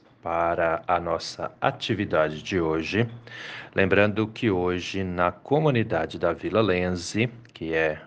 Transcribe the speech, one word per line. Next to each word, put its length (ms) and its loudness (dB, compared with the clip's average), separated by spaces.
para 640 0
a 140 2
nossa 640 -6
atividade 840 0
de 160 -2
hoje. 480 0
Lembrando 540 4
que 240 0
hoje, 540 0
na 260 2
comunidade 880 0
da 140 2
Vila 280 0
Lense, 680 0
que 200 -6
é 340 0